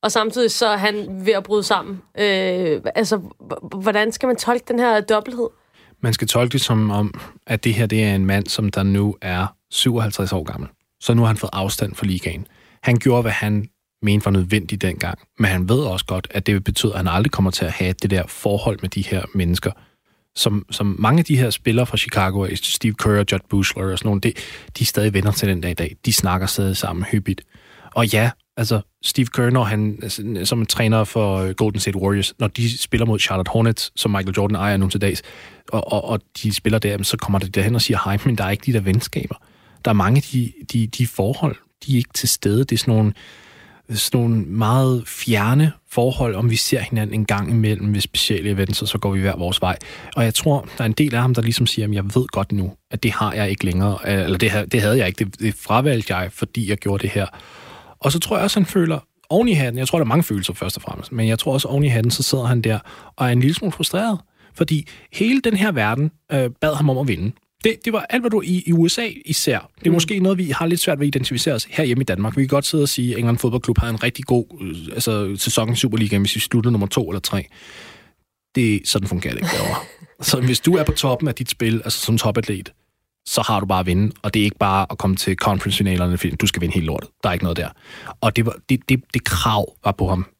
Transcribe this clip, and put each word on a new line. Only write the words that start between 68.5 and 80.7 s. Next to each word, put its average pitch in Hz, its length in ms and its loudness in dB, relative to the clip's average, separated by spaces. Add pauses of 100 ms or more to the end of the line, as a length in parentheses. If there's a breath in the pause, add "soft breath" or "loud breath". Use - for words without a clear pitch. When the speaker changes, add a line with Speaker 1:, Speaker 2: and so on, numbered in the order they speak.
Speaker 2:
i 170 80 4
U 165 140 6
S 180 100 0
A 233 100 -4 (180)
især. 139 340 0 (200)
Det - 60 -6
er 180 40 4
Speaker 1:
Mm. 185 40 4
Speaker 2:
måske 170 260 0
noget, 185 180 4
vi 175 120 -2
har 139 160 0
lidt 170 140 0
svært 143 200 0
ved 143 80 2
at 139 80 0
identificere 131 380 0
os 113 160 -4
herhjemme 131 320 0
i 131 40 0
Danmark. 98 320 -2
Vi 139 40 2
kan 131 60 2
godt 139 180 2
sidde 151 180 2
og 139 60 2
sige, 123 240 0
at 110 60 -2
England 117 180 2
Fodboldklub 120 400 0
havde 117 160 0
en 110 100 -4
rigtig 123 220 -4
god, 120 200 2 (160)
øh, 85 140 -8 (180)
altså, 104 440 -2
sæson 113 360 0
i - 20 0
Superligaen, 107 460 2
hvis 98 140 0
vi 113 40 -4
sluttede 120 320 0
nummer 101 160 0
to 98 220 -2
eller 95 100 -6
tre. 95 280 -4 (1080 loud breath)
Det, 110 320 2
sådan 101 200 0
fungerer 87 260 -4
det 55 80 -6
ikke - 160 -2
derovre. - 280 -4 (200 loud breath)
Speaker 1:
<laughs> - 240 -8
Speaker 2:
Så 131 120 2
hvis 127 180 2
du 170 160 4